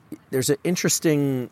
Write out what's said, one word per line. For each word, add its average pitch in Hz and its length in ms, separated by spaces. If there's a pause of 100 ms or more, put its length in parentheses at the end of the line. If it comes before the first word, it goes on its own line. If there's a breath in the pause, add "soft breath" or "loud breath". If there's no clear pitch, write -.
(300)
there's 131 200
an 143 140
interesting 143 880